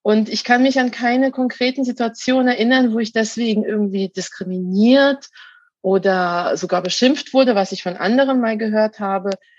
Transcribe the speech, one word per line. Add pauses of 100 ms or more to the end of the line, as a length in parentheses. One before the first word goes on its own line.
Und
ich
kann
mich
an
keine
konkreten
Situationen
erinnern,
wo
ich
deswegen
irgendwie
diskriminiert (520)
oder
sogar
beschimpft
wurde,
was
ich
von
anderen
mal
gehört
habe. (280)